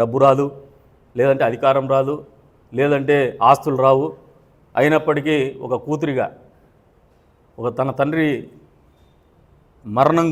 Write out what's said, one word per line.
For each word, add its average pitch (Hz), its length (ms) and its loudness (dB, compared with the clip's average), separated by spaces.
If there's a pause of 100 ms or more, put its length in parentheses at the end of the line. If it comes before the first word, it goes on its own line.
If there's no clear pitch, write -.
డబ్బు 117 240 0
రాదు, 139 200 4 (720)
లేదంటే 135 300 2
అధికారం 135 460 0
రాదు, 135 200 0 (640)
లేదంటే 143 380 0 (320)
ఆస్తులు 139 360 2
రావు. 135 200 4 (720)
అయినప్పటికీ 151 560 0 (300)
ఒక 123 200 -4
కూతురిగా, 147 420 -4 (1300)
ఒక 113 80 -6 (120)
తన 135 200 -2
తండ్రి 156 300 0 (1700)
మరణం 160 340 2